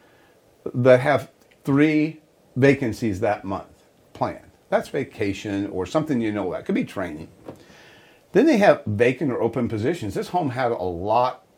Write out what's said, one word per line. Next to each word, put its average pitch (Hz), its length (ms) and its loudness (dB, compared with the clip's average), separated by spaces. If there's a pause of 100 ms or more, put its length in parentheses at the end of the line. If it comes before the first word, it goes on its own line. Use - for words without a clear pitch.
(720)
that 127 260 6
have 135 320 0 (320)
three 151 580 2 (340)
vacancies 123 640 2
that 104 220 -2
month 95 240 -8 (460)
planned. - 380 -8 (180)
That's 165 200 -2
vacation 101 800 -6
or 92 180 -6
something, 151 360 -2
you 110 100 -2
know, 95 200 -4
that - 140 -10
could 196 100 -2
be 240 100 -2
training. 87 440 -10 (1040)
Then 240 140 4
they 294 100 4
have 180 280 6
vacant 120 460 0
or 113 100 -2
open 117 280 -2
positions. 113 460 -4
This 202 140 -6
home 175 200 -2
had 120 220 -2
a 98 120 -4
lot 104 600 -2 (120)